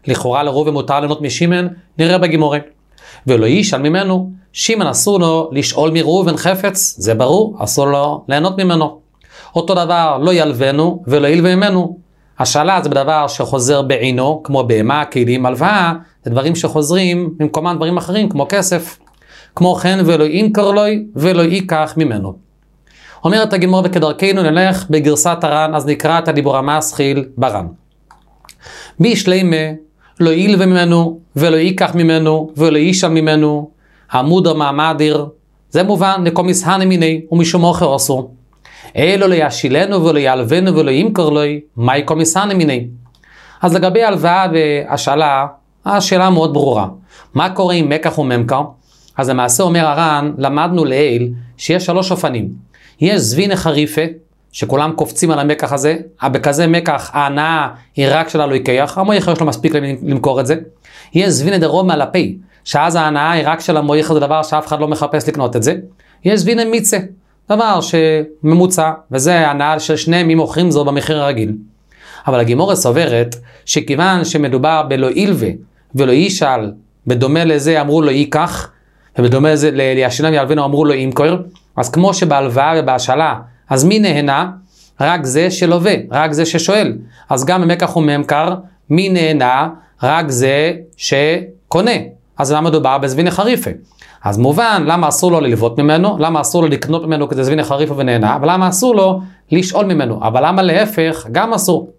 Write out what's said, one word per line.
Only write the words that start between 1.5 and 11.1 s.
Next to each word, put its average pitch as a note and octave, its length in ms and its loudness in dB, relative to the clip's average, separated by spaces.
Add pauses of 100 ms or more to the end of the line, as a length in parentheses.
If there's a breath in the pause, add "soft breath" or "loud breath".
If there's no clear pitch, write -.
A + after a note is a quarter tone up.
נראה E3 200 2
בגמרא. D#3 400 0 (680 loud breath)
"ולא A2+ 180 4
ישאל C#3 360 0
ממנו", F#3 500 0 (220 loud breath)
שמעון G#3+ 340 -2
אסור F#3+ 320 0
לו E3 340 0
לשאול C#3+ 380 0
מראובן E3 460 0
חפץ, F#3+ 600 -2
זה G#2+ 160 0
ברור, D#3 460 2
אסור C#3 280 -2
לו C#3+ 400 -2
ליהנות E3+ 320 -2
ממנו. E3 400 0 (560 loud breath)
אותו E3+ 180 0
דבר, E3+ 480 0
"לא F3+ 120 2
ילבנו D3+ 760 0
ולא C#3+ 200 2